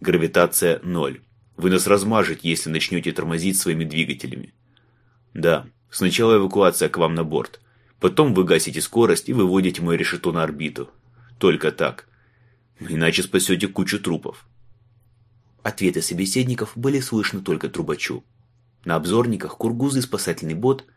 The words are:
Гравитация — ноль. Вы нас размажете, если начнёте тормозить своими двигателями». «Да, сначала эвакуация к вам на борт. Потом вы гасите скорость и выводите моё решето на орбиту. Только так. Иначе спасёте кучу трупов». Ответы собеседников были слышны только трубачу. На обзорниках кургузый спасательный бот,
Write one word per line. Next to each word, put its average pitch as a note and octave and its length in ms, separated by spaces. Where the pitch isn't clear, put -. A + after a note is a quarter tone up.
Гравитация — E2+ 800
ноль. E2 380
Вы F2 140
нас F#2 180
размажете, G2 600
если D#2+ 200
начнёте E2 440
тормозить E2 440
своими E2 280
двигателями». D2+ 680
«Да, D#2+ 340
сначала A2 480
эвакуация F#2+ 520
к - 80
вам E2 180
на E2 80
борт. D#2 380
Потом C3 340
вы F#2 100
гасите E2 380
скорость G#2+ 480
и - 40
выводите F#2 480
моё E2+ 160
решето E2+ 340
на E2 120
орбиту. D2+ 460
Только D#2+ 340
так. - 360
Иначе E2 440
спасёте F#2 440
кучу G2 320
трупов». - 480
Ответы F#2 380
собеседников G#2+ 720
были C3+ 240
слышны G#2+ 420
только D#2+ 280
трубачу. D2+ 540
На E2+ 100
обзорниках G2+ 600
кургузый B2 440
спасательный E2 520
бот, B2+ 320